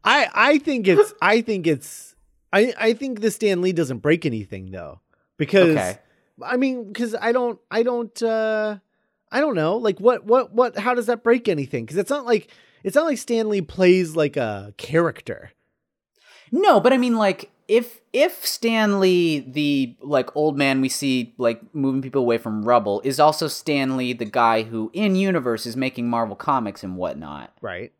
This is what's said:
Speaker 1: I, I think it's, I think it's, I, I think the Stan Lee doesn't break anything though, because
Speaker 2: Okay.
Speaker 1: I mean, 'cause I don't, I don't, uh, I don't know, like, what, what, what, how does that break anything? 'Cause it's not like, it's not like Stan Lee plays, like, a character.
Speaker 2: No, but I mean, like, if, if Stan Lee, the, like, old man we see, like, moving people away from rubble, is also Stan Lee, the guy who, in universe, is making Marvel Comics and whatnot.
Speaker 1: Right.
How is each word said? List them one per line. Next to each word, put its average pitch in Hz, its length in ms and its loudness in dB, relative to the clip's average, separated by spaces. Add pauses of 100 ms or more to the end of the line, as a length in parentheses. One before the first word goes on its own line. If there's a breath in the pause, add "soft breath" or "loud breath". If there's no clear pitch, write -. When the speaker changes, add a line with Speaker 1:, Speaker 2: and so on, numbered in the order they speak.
Speaker 1:
I, 254 300 4
I 277 240 4
think 254 300 0
it's, 403 320 6
I 214 220 4
think 202 240 -4
it's, - 480 -4 (380)
I, 214 260 2
I 226 160 0
think 240 260 -8
the 220 100 0
Stan 196 300 -2
Lee 185 120 0
doesn't 139 260 -2
break 160 260 0
anything 101 460 -6
though, 85 300 -14 (360)
because 170 400 4
Speaker 2:
Okay. 98 220 -2 (440)
Speaker 1:
I 185 140 -4
mean, 247 380 -2
'cause 226 260 -6
I 233 120 0
don't, 240 260 -2 (120)
I 226 120 0
don't, 240 400 -4
uh, 220 540 -2 (540)
I 233 100 -2
don't 294 140 0
know, 170 220 0
like, 214 240 -2
what, 220 240 2
what, 240 280 2
what, 233 260 0
how 233 160 0
does 240 120 -2
that 233 160 -2
break 233 260 2
anything? 135 380 -4
'Cause 143 100 -8
it's 202 140 -4
not 277 160 -4
like, 233 240 0 (340 soft breath)
it's 190 120 -6
not 302 80 4
like 294 140 -2
Stan 226 300 -2
Lee 208 140 0
plays, 180 540 2
like, 151 200 0
a 104 400 -6
character. 147 760 -4 (1000 soft breath)
Speaker 2:
No, 311 300 6
but 240 120 4
I - 60 4
mean, 240 180 2
like, 196 340 0 (180)
if, 233 320 0 (140)
if 302 320 0
Stan 220 540 0
Lee, 175 400 2
the, 135 600 -2
like, 135 340 -2
old 151 220 0
man 139 240 2
we 131 80 0
see, 127 480 -2
like, 117 240 0 (140)
moving 135 260 -2
people 131 220 -2
away 117 160 2
from 107 260 -4
rubble, 107 400 2
is 135 160 -2
also 151 280 2
Stan 135 500 -4
Lee, 127 160 -4
the 120 100 -8
guy 113 380 2
who, 110 320 -6
in 196 220 0
universe, 151 500 -2
is 117 100 -10
making 127 320 -4
Marvel 117 280 -4
Comics 120 460 -4
and 92 140 -10
whatnot. 73 640 -8
Speaker 1:
Right. 95 400 -12